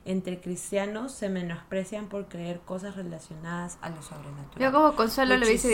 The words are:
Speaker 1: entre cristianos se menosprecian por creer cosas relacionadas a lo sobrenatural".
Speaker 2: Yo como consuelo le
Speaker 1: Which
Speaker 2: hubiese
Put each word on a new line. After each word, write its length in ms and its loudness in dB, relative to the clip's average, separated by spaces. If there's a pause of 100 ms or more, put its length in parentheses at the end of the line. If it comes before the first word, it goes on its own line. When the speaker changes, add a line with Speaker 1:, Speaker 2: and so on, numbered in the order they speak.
Speaker 1:
entre 360 -2
cristianos 720 -4
se 160 -6
menosprecian 800 -4
por 200 -6
creer 320 -8
cosas 340 -8
relacionadas 840 -10
a 100 -10
lo 120 -12
sobrenatural". 580 -14
Speaker 2:
Yo 100 4
como 240 8
consuelo 400 4
le 60 6
Speaker 1:
Which 80 6
Speaker 2:
hubiese 260 4